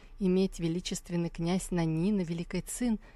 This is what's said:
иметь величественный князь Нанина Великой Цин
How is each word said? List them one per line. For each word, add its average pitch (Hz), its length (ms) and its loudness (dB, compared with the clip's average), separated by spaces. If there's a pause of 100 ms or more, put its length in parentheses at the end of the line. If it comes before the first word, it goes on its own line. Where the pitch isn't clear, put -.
(200)
иметь 185 400 2
величественный 170 720 -2
князь 175 420 -2
Нанина 170 480 2
Великой 170 400 -4
Цин 233 400 -2 (160)